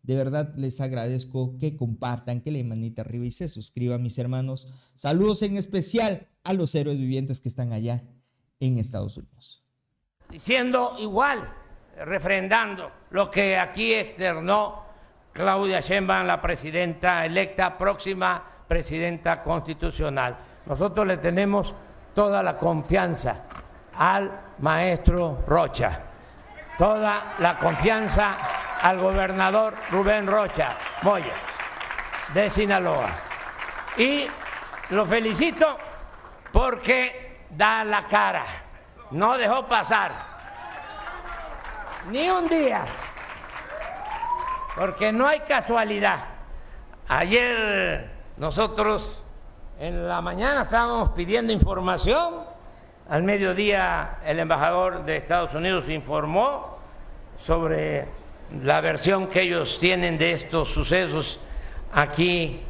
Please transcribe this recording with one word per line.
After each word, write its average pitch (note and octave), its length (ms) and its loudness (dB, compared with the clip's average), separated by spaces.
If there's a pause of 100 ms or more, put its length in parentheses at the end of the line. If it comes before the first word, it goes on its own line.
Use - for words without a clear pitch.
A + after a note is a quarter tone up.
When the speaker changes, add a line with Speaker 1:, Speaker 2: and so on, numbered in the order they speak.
Speaker 1:
de C3 120 -2
verdad D3 400 -2
les C3+ 260 -6
agradezco B2+ 760 -4
que D3+ 180 -2
compartan, A#2+ 640 -4
que D3+ 120 -6
le D3 60 -2
den A#2+ 100 -4
manita A2+ 340 -6
arriba A#2+ 220 -6
y A#2+ 80 -6
se F3 160 -8
suscriban, B2 560 -4
mis A2+ 140 -4
hermanos. C3 500 -4 (260)
Saludos G3 480 2
en G3 140 0
especial G3 720 0 (160)
a F#3 80 -2
los E3+ 240 0
héroes D3 200 0
vivientes C3 440 -2
que - 80 -6
están A#2+ 240 -4
allá A#2 320 -2 (560)
en B2+ 180 2
Estados G2+ 380 -4
Unidos. - 480 -20 (680)
Speaker 2:
Diciendo B3 720 2
igual, A3 400 0 (640)
refrendando F#3+ 880 0 (180)
lo G3 220 0
que G3 240 4
aquí F#3 380 2
externó F#3+ 920 0 (480)
Claudia F#3+ 480 2
Sheinbaum, F#3+ 480 2
la E3+ 120 2
presidenta E3 840 0
electa, F#3 500 0
próxima F#3 920 -2
presidenta E3 760 0
constitucional. D3 960 -2 (280)
Nosotros F#3+ 380 0
le F#3 120 4
tenemos F#3+ 580 2 (400)
toda G3+ 300 4
la E3 120 0
confianza D#3+ 920 0 (440)
al G3 680 2
maestro E3 880 2
Rocha, C3+ 560 2 (720)
toda G#3 640 2
la F3 180 4
confianza G3 760 2 (460)
al F#3 160 6
gobernador F#3+ 760 2 (180)
Rubén G3 360 4
Rocha F#3+ 500 2 (260)
Moya, F3 300 2 (1000)
de G3+ 160 4
Sinaloa. F3+ 600 2 (880)
Y C#4 280 4 (680)
lo G3 160 4
felicito A#3 720 2 (760)
porque B3+ 840 2 (180)
da A3 280 4
la G#3 220 0
cara, G3 380 2 (680)
no A3 260 2
dejó A#3+ 280 2
pasar G#3 460 2 (2000)
ni D4 180 0
un F4+ 200 2
día, C4+ 360 2 (1900)
porque G3 340 0
no A#3+ 160 4
hay D4 140 4
casualidad. G#3 840 0 (840)
Ayer G3 1000 2 (260)
nosotros G3+ 840 0 (580)
en E3+ 260 -4
la F3 140 0
mañana G#3+ 420 0
estábamos A#3 480 2
pidiendo A3 400 0
información, G3 920 2 (640)
al D#3 140 2
mediodía F#3+ 1000 2
el D#3 140 0
embajador E3 680 2
de D#3 100 0
Estados E3 380 0
Unidos E3 340 0
informó D#3 880 0 (600)
sobre D#3 880 0 (360)
la D3+ 180 4
versión F3 480 2
que F#3 140 4
ellos E3+ 360 0
tienen F3 400 2
de E3 140 4
estos D#3 360 0
sucesos D#3 720 0 (520)
aquí E3 760 2